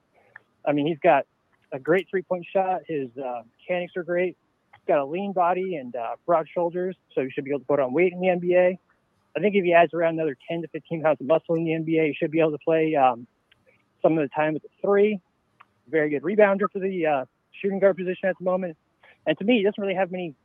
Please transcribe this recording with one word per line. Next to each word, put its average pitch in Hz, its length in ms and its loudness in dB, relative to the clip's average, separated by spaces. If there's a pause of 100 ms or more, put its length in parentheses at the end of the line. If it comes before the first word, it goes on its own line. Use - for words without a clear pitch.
(640)
I 147 60 2
mean, 147 160 0
he's 165 100 -2
got 147 300 4 (440)
a 139 80 -8
great 160 300 0
three-point 180 420 -4
shot. 185 360 0
His, 135 300 -6
uh, 123 260 -8 (160)
mechanics 180 360 -6
are 180 80 -6
great. 175 320 -2 (380)
He's - 140 -20
got 170 100 2
a 139 80 0
lean 190 260 -6
body 180 440 0
and, 127 200 -10
uh, 117 200 -8 (100)
broad 165 240 0
shoulders, 180 460 -4 (180)
so 147 100 -2
he 135 60 -6
should 143 140 -8
be 135 80 -6
able 143 80 -2
to 123 60 -20
put 143 140 0
on 127 140 -2
weight 175 200 2
in 180 60 -10
the 185 100 0
N 175 100 2
B 180 160 0
A. 180 240 2 (580)
I - 20 -4
think 196 160 2
if 196 80 4
he 175 100 4
adds 170 200 6
around 165 220 0
another 160 200 -2 (140)
ten 170 140 -6
to 160 60 -10
fifteen 160 340 -8
pounds 151 180 0
of 139 60 -8
muscle 160 260 0
in 165 120 -2
the 160 80 0
N 160 100 -4
B 160 160 0
A, 160 80 2
he 143 80 -2
should 160 160 -4
be 160 80 0
able 160 120 2
to 147 60 -4
play, 160 380 0
um, 127 320 2 (760)
some 160 160 4
of 147 100 0
the - 60 -16
time 156 220 0
with 139 80 -8
the - 60 -20 (120)
three. 202 400 2 (680)
Very 151 220 0
good 143 140 -2
rebounder 196 480 2
for 202 80 -8
the, 185 260 -4
uh, 139 200 0 (260)
shooting 196 260 -4
guard 190 200 4
position 180 300 -6
at 185 120 -2
the 180 40 -12
moment. 185 320 -2 (520)
And 156 100 0
to - 60 -8
me, 240 140 4
he 196 60 0
doesn't 202 160 0
really 196 140 -4
have 180 180 -2
many 180 220 -8 (100)